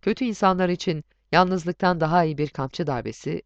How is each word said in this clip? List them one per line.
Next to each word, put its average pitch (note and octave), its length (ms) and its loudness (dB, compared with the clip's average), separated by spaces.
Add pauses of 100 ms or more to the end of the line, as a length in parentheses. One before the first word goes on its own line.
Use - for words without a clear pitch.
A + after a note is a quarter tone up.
Kötü A3 220 -2
insanlar F#3+ 440 2
için F3 360 -4 (280)
yalnızlıktan F3+ 680 2
daha E3 240 2
iyi D3+ 140 -2
bir D3 100 -2
kamçı C3+ 380 -6
darbesi C3+ 600 -6